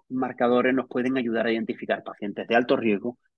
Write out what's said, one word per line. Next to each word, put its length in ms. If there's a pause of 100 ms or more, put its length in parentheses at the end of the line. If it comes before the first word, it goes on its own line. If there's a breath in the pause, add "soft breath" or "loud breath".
marcadores 680
nos 140
pueden 280
ayudar 300
a 60
identificar 500
pacientes 460
de 80
alto 200
riesgo 420 (200)